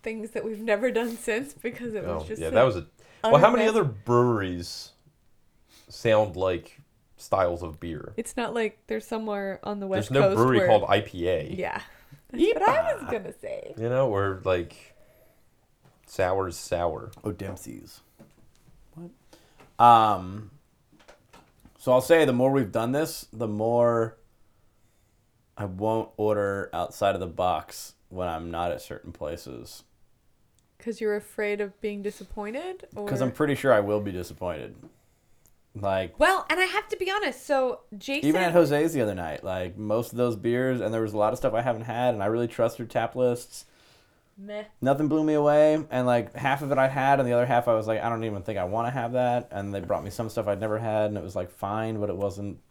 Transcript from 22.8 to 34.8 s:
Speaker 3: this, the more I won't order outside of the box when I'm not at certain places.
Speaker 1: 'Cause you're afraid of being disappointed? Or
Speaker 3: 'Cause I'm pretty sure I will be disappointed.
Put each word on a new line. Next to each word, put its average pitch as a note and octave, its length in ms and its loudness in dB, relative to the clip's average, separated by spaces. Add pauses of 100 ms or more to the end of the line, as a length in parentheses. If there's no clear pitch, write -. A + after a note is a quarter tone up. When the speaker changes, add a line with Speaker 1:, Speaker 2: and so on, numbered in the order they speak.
Speaker 3:
this, D3+ 380 -4
the A2+ 160 -6
more A2+ 680 2 (1400)
I G#2 100 -6
won't G#2+ 520 -2
order G2+ 560 0
outside F2 400 0
of F#2+ 80 -4
the F#2 60 -6
box F2 680 -4 (160)
when F2+ 180 -6
I'm E2 240 -6
not E2+ 200 -4
at - 100 -8
certain - 300 -16
places. - 720 -12 (960)
Speaker 1:
'Cause A3+ 220 -10
you're G#3 140 0
afraid G#3 460 -4
of G3+ 180 -8
being G#3 220 -6
disappointed? G#3+ 920 -10
Or G#3 120 -8
Speaker 3:
'Cause - 140 -2
I'm B2+ 100 -2
pretty D3 240 0
sure C3+ 180 2
I G#2+ 60 6
will G#2 220 0
be G2+ 100 -6
disappointed. F2 640 -8 (1000)